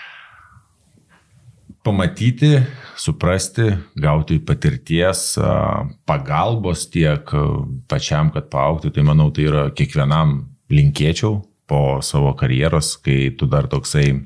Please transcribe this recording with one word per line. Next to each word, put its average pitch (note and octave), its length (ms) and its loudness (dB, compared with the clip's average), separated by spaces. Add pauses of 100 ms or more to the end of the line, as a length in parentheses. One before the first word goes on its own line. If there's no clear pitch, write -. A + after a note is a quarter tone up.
(1800)
pamatyti, A2+ 800 2 (340)
suprasti, F#2+ 800 -2 (220)
gauti D2+ 460 0
patirties, D#2+ 960 0
a, - 520 0 (140)
pagalbos E2+ 880 -2
tiek, D2+ 420 0
a, D2+ 160 0 (360)
pačiam, D2+ 500 0
kad - 200 -8
paaugti, D2 400 -2
tai D2 140 2
manau, D2+ 240 4
tai D2+ 180 0
yra D2 200 0
kiekvienam D2 720 0 (240)
linkėčiau C#3+ 760 2 (220)
po C#2+ 200 0 (180)
savo C#2+ 340 0
karjeros, C#2 640 0
kai C2+ 340 0
tu - 160 -2
dar C#2 200 0
toksai C#2+ 440 0 (160)